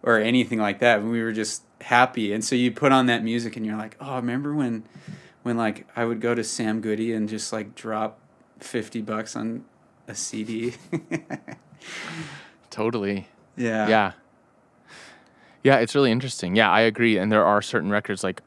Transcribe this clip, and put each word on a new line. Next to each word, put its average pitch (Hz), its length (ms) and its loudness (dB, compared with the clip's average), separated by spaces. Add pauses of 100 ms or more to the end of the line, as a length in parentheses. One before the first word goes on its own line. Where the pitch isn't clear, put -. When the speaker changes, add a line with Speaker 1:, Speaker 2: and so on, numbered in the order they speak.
Speaker 1:
or 117 160 4
anything 117 400 2
like 101 180 0
that. 117 220 4
And 110 100 -4
we 117 100 -2
were 113 120 -4
just 107 320 -6 (160)
happy. 120 520 2
And 110 120 -2
so - 100 -2
you 123 160 4
put 135 220 2
on 131 140 6
that 120 180 2
music, 117 320 -4
and 110 100 -6
you're 107 120 -4
like, 107 220 -10
"Oh, 135 140 -8
remember 127 400 -4
when, 117 300 -2 (580)
when, 120 140 -2
like, 110 400 -4
I 117 80 0
would 113 160 -2
go 117 120 0
to 117 120 0
Sam 110 360 -2
Goody 110 320 -2
and 107 160 -2
just, 107 240 -8
like, 104 220 -8
drop 110 460 -6 (400)
fifty 113 400 -6
bucks 110 340 -6
on 117 300 -6 (420)
a 107 80 -16
C 107 300 -8
D?" 117 300 -6 (180)
<laughs> - 640 -10 (1160)
Speaker 2:
Totally. 101 580 -4 (280)
Speaker 1:
Yeah. 110 320 0
Speaker 2:
Yeah. 107 240 4 (1500)
Yeah, 135 140 8
it's 113 180 0
really 139 180 4
interesting. 117 440 -2
Yeah, 107 140 8
I 101 100 6
agree. 113 360 4
And 101 160 2
there 104 120 6
are 104 180 4
certain 98 280 -2
records, 101 320 -2
like, 92 240 -4